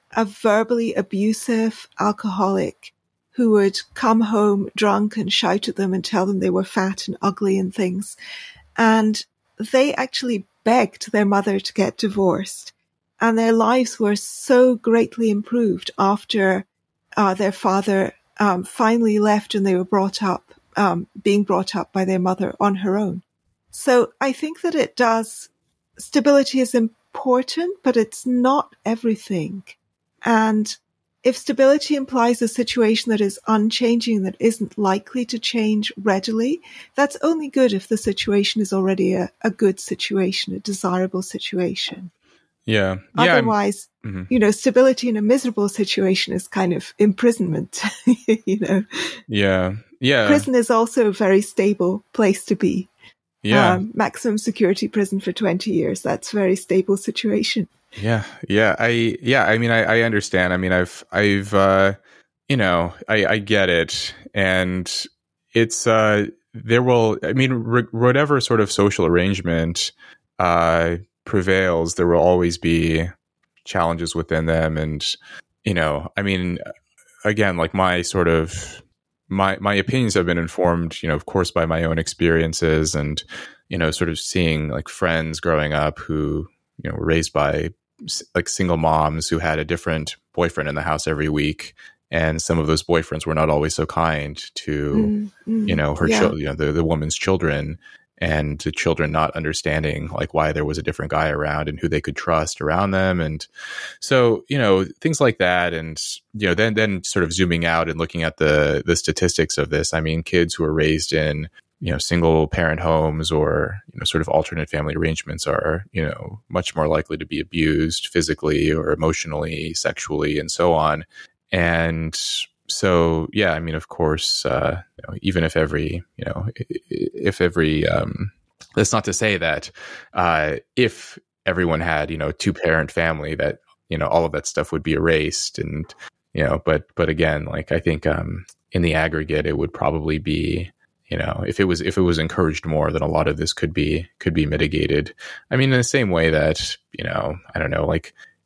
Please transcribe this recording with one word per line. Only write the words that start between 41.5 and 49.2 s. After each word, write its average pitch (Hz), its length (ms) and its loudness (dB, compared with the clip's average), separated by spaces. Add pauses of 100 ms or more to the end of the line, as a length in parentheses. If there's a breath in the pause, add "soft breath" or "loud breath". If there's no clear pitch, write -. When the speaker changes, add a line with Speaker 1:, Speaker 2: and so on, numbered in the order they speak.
Speaker 2:
Yeah. 101 300 2
Yeah, - 280 -2
I'm 254 60 6
Speaker 1:
Otherwise, 208 600 2 (160)
Speaker 2:
Mm-hmm. 95 240 -8
Speaker 1:
you 247 100 2
know, 208 120 6
stability 254 580 4
in 220 80 0
a 208 40 -2
miserable 220 460 2
situation 190 680 0
is 185 140 -4
kind 190 240 0
of - 260 -4
imprisonment, 208 840 2 (120)
<laughs> - 520 0
you 196 140 0
know. 196 260 0 (420 loud breath)